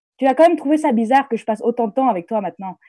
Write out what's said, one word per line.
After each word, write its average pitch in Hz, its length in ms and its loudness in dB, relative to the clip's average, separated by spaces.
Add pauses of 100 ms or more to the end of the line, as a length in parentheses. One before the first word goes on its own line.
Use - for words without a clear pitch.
(160)
tu 262 100 0
as 262 80 2
quand 311 120 6
même 349 100 2
trouvé 302 200 0
ça 302 160 0
bizarre 233 360 2
que 233 80 -4
je - 80 -8
passe 214 160 -4
autant 240 280 -2
de - 40 -10
temps 262 160 0
avec 180 200 -2
toi 220 120 -4
maintenant. 185 380 -10 (100)